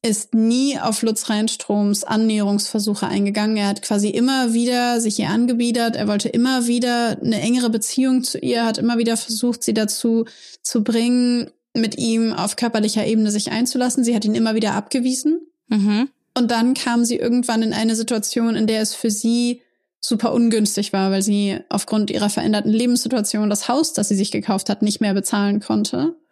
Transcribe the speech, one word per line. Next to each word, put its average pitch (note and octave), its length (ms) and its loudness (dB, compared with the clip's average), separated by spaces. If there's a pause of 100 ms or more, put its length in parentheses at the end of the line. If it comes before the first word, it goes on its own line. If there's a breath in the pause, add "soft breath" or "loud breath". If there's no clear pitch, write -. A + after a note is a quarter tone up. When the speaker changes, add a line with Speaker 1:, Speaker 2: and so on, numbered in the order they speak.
Speaker 1:
ist A3 320 -2
nie A#3+ 440 2
auf A3 220 -2
Lutz A3+ 300 -2
Reinstroms G#3 720 0
Annäherungsversuche G#3 1000 0
eingegangen. G#3 500 0
Er G3+ 120 0
hat G3+ 120 -4
quasi G#3 300 0
immer B3+ 420 0
wieder A#3+ 480 0
sich G#3+ 180 -2
ihr G3 120 -2
angebiedert. A#3 680 2
Er G#3 120 -2
wollte G#3 200 0
immer B3 380 2
wieder A#3+ 560 0
eine A3 180 0
engere A#3+ 300 2
Beziehung B3+ 540 2
zu - 140 -6
ihr, A#3 280 0
hat A3 100 0
immer A#3 220 0
wieder A#3 180 2
versucht, A#3+ 460 -2
sie A3 100 0
dazu A3+ 540 0 (360 loud breath)
zu A3 220 0
bringen, A#3+ 680 2 (240)
mit A3+ 220 0
ihm A3+ 380 0
auf G3 220 -4
körperlicher A3 500 0
Ebene G#3+ 240 2
sich G#3 200 -2
einzulassen. B3 540 0
Sie A#3 100 2
hat G#3+ 120 0
ihn G#3 80 2
immer A3+ 200 2
wieder G#3+ 200 0
abgewiesen. B3+ 680 0 (280)
Speaker 2:
Mhm. G#3+ 420 2 (260)
Speaker 1:
Und A#3+ 140 2
dann A#3+ 240 2
kam A#3+ 320 0
sie A#3+ 100 -2
irgendwann A#3 460 0
in A3 100 0
eine A3 240 0
Situation, A3+ 600 -2
in A3 100 2
der A3 160 0
es G#3+ 120 -2
für - 160 -2
sie A#3+ 520 0 (380 soft breath)
super A3 340 -2
ungünstig G#3+ 580 0
war, F#3+ 200 0
weil G3 100 0
sie G3+ 380 0 (100)
aufgrund G#3 400 -2
ihrer G#3 180 0
veränderten G#3 420 0
Lebenssituation A3+ 800 0
das G3+ 200 -2
Haus, C#4 260 0
das - 160 0
sie G3+ 60 2
sich F#3+ 140 0
gekauft - 380 -4
hat, G3+ 140 -2
nicht G#3 180 -2
mehr G3+ 140 0
bezahlen G3+ 460 0
konnte. B3+ 540 -2 (180)